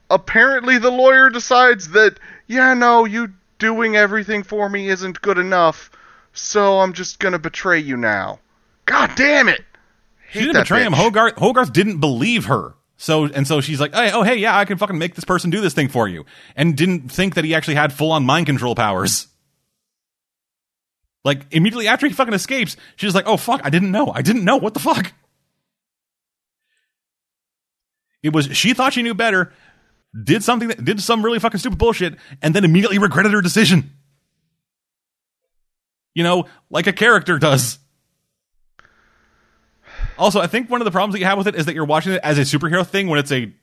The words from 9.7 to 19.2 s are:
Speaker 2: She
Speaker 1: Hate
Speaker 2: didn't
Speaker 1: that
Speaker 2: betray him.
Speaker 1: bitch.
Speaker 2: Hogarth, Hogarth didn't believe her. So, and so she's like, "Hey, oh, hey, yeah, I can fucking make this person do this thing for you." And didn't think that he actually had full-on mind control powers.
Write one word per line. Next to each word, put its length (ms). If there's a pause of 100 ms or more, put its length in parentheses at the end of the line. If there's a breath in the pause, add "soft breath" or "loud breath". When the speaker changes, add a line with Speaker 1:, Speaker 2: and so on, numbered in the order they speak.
Speaker 2:
She 80
Speaker 1:
Hate 60
Speaker 2:
didn't 100
Speaker 1:
that 80
Speaker 2:
betray 220
him. 80
Speaker 1:
bitch. 60
Speaker 2:
Hogarth, 400
Hogarth 340
didn't 260
believe 460
her. 300 (240)
So, 260
and 240
so 120
she's 200
like, 140
"Hey, 180
oh, 100
hey, 140
yeah, 200
I 100
can 120
fucking 200
make 180
this 80
person 260
do 100
this 140
thing 140
for 180
you." 180 (300 soft breath)
And 220
didn't 340
think 240
that 100
he 100
actually 220
had 160
full-on 320
mind 220
control 300
powers. 500 (2000)